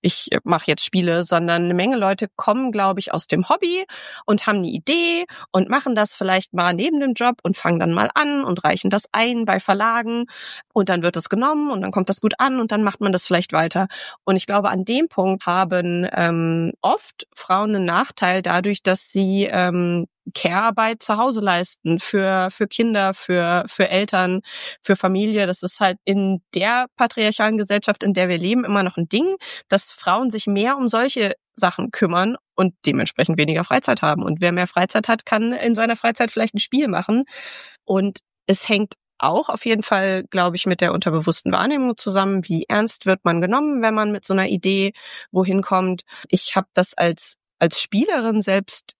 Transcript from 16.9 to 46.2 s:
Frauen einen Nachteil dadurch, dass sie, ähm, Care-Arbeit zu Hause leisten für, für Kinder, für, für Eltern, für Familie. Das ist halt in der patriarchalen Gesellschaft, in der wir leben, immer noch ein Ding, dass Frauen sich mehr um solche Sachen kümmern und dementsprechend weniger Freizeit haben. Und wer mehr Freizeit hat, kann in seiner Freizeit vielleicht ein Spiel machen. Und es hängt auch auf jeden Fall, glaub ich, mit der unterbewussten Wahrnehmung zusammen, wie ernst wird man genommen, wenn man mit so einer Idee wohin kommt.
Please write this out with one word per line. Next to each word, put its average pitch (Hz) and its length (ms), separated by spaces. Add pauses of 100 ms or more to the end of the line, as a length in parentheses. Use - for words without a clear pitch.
Frauen 208 400
einen 190 100
Nachteil 185 580
dadurch, 180 420
dass - 260
sie, 196 400
ähm, 175 560 (280)
Care-Arbeit 220 680
zu 214 160
Hause 226 220
leisten 175 600
für, 190 500
für - 160
Kinder, 202 480
für, 175 540
für 185 200
Eltern, 185 520 (420)
für 196 140
Familie. 202 500
Das 180 160
ist - 180
halt 190 240
in 196 380 (120)
der 233 320 (100)
patriarchalen 220 600
Gesellschaft, 208 460
in 202 100
der 180 160
wir 175 100
leben, 214 260
immer 202 180
noch 185 140
ein 170 120
Ding, 349 280 (320)
dass - 240
Frauen 220 380
sich 214 160
mehr 214 300
um 254 120
solche 226 460 (200)
Sachen 190 360
kümmern 190 460 (180)
und 185 200 (100)
dementsprechend - 540
weniger 156 260
Freizeit - 380
haben. 151 200
Und 160 180
wer 175 120
mehr 180 140
Freizeit 190 420
hat, 226 180
kann 226 260
in 233 220
seiner 226 220
Freizeit 233 340
vielleicht 220 240
ein 202 60
Spiel 269 280
machen. 214 360 (600)
Und 190 340 (280)
es - 220
hängt 208 260 (240)
auch 180 300
auf - 160
jeden 220 180
Fall, 190 460
glaub 180 260
ich, - 120
mit 180 160
der 175 100
unterbewussten 165 580
Wahrnehmung 247 460
zusammen, 190 520
wie 165 200
ernst 214 380
wird 190 180
man 170 160
genommen, 262 400
wenn 220 140
man 214 180
mit 202 140
so 190 80
einer 196 140
Idee 196 440 (380)
wohin 185 320
kommt. 185 400 (260)